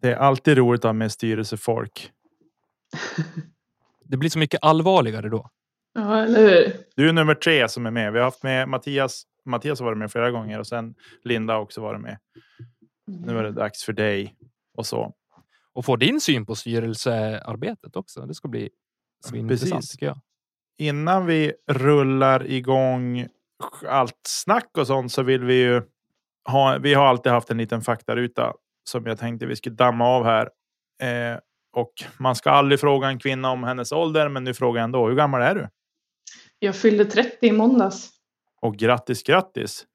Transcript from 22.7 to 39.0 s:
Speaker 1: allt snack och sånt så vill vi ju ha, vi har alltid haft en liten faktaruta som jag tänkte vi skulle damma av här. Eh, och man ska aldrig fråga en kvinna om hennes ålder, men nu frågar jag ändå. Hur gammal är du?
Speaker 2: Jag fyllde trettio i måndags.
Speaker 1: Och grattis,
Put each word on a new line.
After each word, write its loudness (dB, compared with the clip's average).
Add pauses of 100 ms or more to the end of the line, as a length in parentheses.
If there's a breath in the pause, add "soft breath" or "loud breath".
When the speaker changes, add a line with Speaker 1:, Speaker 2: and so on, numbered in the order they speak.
Speaker 1:
allt 0
snack -2
och 0
sånt -2
så -2
vill 2
vi 2
ju 4 (680)
ha, 4
vi 2
har 6
alltid 4
haft 0
en -2
liten -4
faktaruta -4 (300)
som -10
jag -6
tänkte -8
vi -6
skulle -12
damma 2
av 2
här. 2 (520)
Eh, -6 (340)
och -4 (240)
man 0
ska 2
aldrig 6
fråga 2
en -4
kvinna -4
om -6
hennes -6
ålder, 0
men -6
nu -4
frågar 0
jag 0
ändå. 0
Hur 2
gammal 2
är 2
du? -8 (880 loud breath)
Speaker 2:
Jag -2
fyllde 4
trettio 0
i 6
måndags. 2 (520)
Speaker 1:
Och -4
grattis, 0